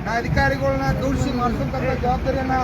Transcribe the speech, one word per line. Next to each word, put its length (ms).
ನಾ 120
ಅಧಿಕಾರಿಗಳನ್ನ 840
ಗೌರವಿಸಿ 360
ಮಾಡ್ಸಕ್ಕಂಥ 640
ಜವಾಬ್ದಾರಿಯನ್ನ 500